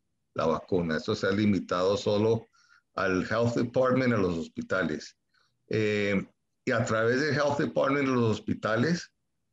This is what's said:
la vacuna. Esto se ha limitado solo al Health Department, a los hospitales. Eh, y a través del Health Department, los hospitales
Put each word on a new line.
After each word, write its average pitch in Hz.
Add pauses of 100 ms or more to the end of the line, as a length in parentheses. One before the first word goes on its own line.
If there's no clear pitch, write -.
(340)
la 76
vacuna. 80
Esto 90
se 104
ha 98
limitado 98
solo 110 (480)
al 92
Health 117
Department, 127
a 113
los 90
hospitales. 80 (500)
Eh, 104 (380)
y 127
a 117
través 113
del 147
Health 143
Department, 139
los 117
hospitales 127 (420)